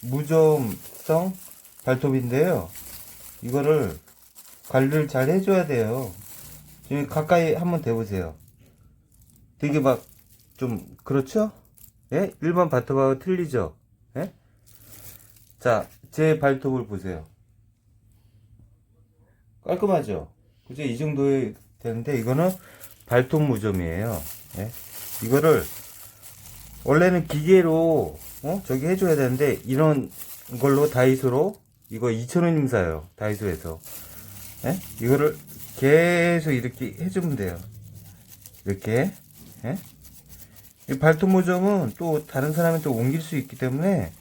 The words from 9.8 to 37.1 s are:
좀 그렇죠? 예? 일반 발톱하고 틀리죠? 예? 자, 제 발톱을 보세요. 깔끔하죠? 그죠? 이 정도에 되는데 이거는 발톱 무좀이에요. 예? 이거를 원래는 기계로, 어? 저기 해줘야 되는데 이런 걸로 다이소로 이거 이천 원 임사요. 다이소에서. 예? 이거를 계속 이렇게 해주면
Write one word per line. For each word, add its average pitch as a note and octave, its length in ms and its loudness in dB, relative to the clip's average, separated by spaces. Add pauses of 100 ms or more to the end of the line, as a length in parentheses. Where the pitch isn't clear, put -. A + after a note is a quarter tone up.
좀 A#2+ 280 -4 (200)
그렇죠? C#3+ 480 0 (580)
예? D3+ 300 -2
일반 E3+ 280 2
발톱하고 C3+ 500 2
틀리죠? C#3 580 -2 (400)
예? F3 160 -8 (1200)
자, A2+ 300 0 (240)
제 D#3 260 2
발톱을 C3+ 480 0
보세요. F#2 400 -8 (2500)
깔끔하죠? D#3 680 -2 (380)
그죠? C3+ 160 -12
이 A#2+ 140 -4
정도에 C#3 560 0 (260)
되는데 A#2 400 -4
이거는 C3+ 320 0 (540)
발톱 B2+ 360 2
무좀이에요. G2+ 800 -2 (360)
예? G#2 120 -8 (540)
이거를 C3+ 400 4 (1200)
원래는 E3+ 440 4
기계로, D#3+ 920 4 (240)
어? F3 220 -4
저기 C3 200 -2
해줘야 F#3 300 2
되는데 C3 480 2
이런 C3+ 480 2 (480)
걸로 C#3 300 4
다이소로 C3 680 2 (320)
이거 A2+ 220 -2
이천 A#2+ 320 0
원 E3+ 140 2
임사요. F2+ 580 0
다이소에서. F2+ 640 -4 (840)
예? E3+ 120 -2 (240)
이거를 C#3 360 2 (400)
계속 E3+ 720 4
이렇게 B2 480 -4
해주면 F3 380 -2